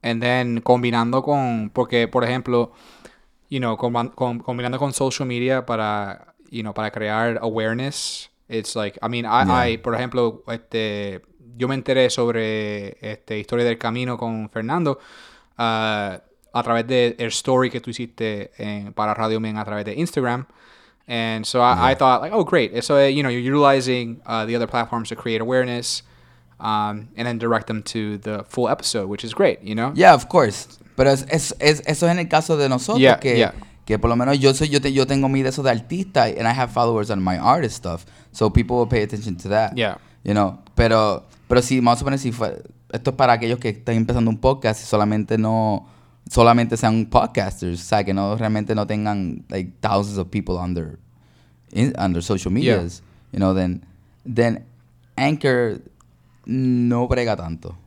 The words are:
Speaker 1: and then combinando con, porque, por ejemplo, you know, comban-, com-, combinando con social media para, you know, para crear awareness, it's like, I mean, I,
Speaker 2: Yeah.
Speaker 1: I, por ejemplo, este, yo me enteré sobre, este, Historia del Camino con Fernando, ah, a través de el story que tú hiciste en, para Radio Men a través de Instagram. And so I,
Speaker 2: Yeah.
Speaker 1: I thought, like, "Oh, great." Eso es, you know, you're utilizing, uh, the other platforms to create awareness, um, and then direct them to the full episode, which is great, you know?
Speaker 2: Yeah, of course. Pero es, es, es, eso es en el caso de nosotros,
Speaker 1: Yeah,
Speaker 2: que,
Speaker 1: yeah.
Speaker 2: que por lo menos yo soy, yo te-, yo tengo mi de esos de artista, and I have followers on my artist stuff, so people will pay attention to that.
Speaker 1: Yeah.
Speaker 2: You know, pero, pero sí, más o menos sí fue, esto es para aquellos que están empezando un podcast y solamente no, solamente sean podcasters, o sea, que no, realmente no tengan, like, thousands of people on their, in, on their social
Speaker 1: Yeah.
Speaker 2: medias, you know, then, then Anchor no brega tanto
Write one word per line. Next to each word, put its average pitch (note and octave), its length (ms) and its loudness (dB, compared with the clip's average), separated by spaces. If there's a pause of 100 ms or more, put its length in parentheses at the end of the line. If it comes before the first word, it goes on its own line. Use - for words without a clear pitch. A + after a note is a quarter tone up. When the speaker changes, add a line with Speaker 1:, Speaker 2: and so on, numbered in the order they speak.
Speaker 1:
and A#2 200 -4
then B2 400 0
combinando A#2+ 600 2
con, B2 480 -2
porque, A#2 400 0
por B2 120 0
ejemplo, A#2+ 480 0 (800)
you C3+ 100 -4
know, A2+ 160 -2
comban-, A#2+ 380 -4
com-, A#2+ 260 -4
combinando B2 380 -6
con C#3 160 -2
social C3+ 320 -2
media B2 400 -2
para, G#2 680 -4 (160)
you A#2 120 -10
know, G#2+ 100 -8
para G#2+ 180 -4
crear A2 520 -2
awareness, A2+ 880 -4 (200)
it's A2+ 260 -6
like, G#2 280 -6
I A2+ 60 -4
mean, A#2+ 180 -4
I, A#2 180 4
Speaker 2:
Yeah. - 120 2
Speaker 1:
I, A#2+ 200 2
por A#2 180 -4
ejemplo, A#2+ 540 -2
este, G#2 720 -6 (360)
yo B2 120 -2
me C3+ 60 -2
enteré B2+ 360 2
sobre, A2 920 -2
este, G#2+ 360 -10
Historia A#2+ 280 -2
del A#2 100 0
Camino A#2+ 400 -4
con A2+ 320 -6
Fernando, C#3 500 -2 (600)
ah, A2 640 -2 (320)
a A#2+ 100 -2
través A#2 240 0
de B2 320 2
el A#2 100 -4
story B2+ 420 0
que B2 100 -8
tú B2 100 -12
hiciste A2+ 680 -8
en, G2+ 340 -10
para G#2+ 220 -2
Radio A2 260 -2
Men A2 180 -6
a G#2+ 60 -6
través G#2 200 -6
de G#2 100 -8
Instagram. B2+ 520 -2 (640)
And A2+ 360 -4
so B2 160 0
I, A#2+ 140 6
Speaker 2:
Yeah. A#2 160 2
Speaker 1:
I C3+ 60 4
thought, B2+ 260 6
like, E3 120 -6
"Oh, G#3 100 2
great." C3+ 300 2
Eso A#2+ 220 0
es, C#3 180 6
you D3 80 0
know, C3 80 0
you're B2 120 -2
utilizing, B2+ 840 2
uh, A2+ 200 -4
the A#2 100 -4
other A#2 120 -2
platforms A#2 400 -4
to A2+ 80 -10
create A2+ 240 -4
awareness, B2 640 -2 (580)
um, G#2+ 560 -4
and A#2 100 -6
then A#2+ 120 -4
direct A2+ 280 0
them A2 180 -6
to G#2+ 340 -6
the G#2 300 -8
full A#2+ 200 -2
episode, A2 400 -4
which G2+ 160 -8
is A2+ 100 -10
great, - 280 2
you G#2 120 -8
know? A#2 200 -2
Speaker 2:
Yeah, E3 200 10
of B2+ 140 0
course. B2+ 400 2 (280)
Pero C3+ 140 6
es, C3+ 200 2
es, D3+ 280 -2
es, D3+ 280 4
eso D#3 200 0
es E3+ 60 4
en F3+ 60 0
el E3+ 100 -4
caso D#3+ 280 2
de C#3+ 120 2
nosotros, C3 320 0
Speaker 1:
Yeah, C3 180 8
Speaker 2:
que, B2 200 0
Speaker 1:
yeah. A2 160 2 (320)
Speaker 2:
que G#2+ 120 0
por A2+ 120 0
lo A#2 60 2
menos C3+ 220 2
yo C3+ 140 6
soy, D3+ 160 0
yo C#3+ 120 2
te-, C#3 120 -2
yo C3+ 140 4
tengo C#3 220 2
mi C3+ 140 2
de C3 60 0
esos C3 160 -4
de C3 60 4
artista, C#3+ 560 0
and A2+ 200 -2
I A2+ 60 2
have B2 200 -2
followers A#2 380 0
on G2+ 140 0
my F#2 140 0
artist C3 380 2
stuff, E2+ 280 -8 (260)
so A2 200 2
people B2 260 2
will A#2+ 120 2
pay A#2 140 0
attention G#2 360 -6
to E2+ 100 -12
that. G#2+ 280 0
Speaker 1:
Yeah. A2 200 -2 (260)
Speaker 2:
You G#2 120 -2
know, F#2+ 240 0 (180)
pero, A2 480 4 (240)
pero B2 140 4
sí, B2+ 180 0
más A#2+ 220 4
o - 20 -8
menos C#3 160 -2
sí C3 100 -4
fue, A2 320 -6 (300)
esto A2+ 180 -2
es C3+ 60 -8
para B2+ 160 6
aquellos A#2 260 0
que A#2+ 120 -2
están A2+ 260 -2
empezando A2+ 340 2
un A2 80 -2
podcast B2+ 440 0
y - 40 -16
solamente G#2+ 520 0
no, A2 480 0 (440)
solamente A#2 460 6
sean A2 300 0
podcasters, F#2+ 760 0
o - 40 -14
sea, G#2 200 0
que F#2+ 80 -2
no, G2 240 -2
realmente G#2+ 380 -2
no G#2 120 -2
tengan, G#2 640 -4
like, F#2 320 -6
thousands G2+ 380 -2
of F2+ 100 -4
people F#2 280 -4
on F2+ 180 -4
their, D#2 240 -6 (720)
in, B2 260 0
on F#2 140 0
their E2+ 100 0
social F#2 300 -2
Speaker 1:
Yeah. A#2+ 240 2
Speaker 2:
medias, E2+ 260 -6 (300)
you - 60 -6
know, F#2+ 160 4
then, F2+ 280 -2 (440)
then A#2 380 0 (520)
Anchor C3+ 640 0 (640)
no B2 640 2
brega A#2+ 280 0
tanto E2+ 400 -10 (100)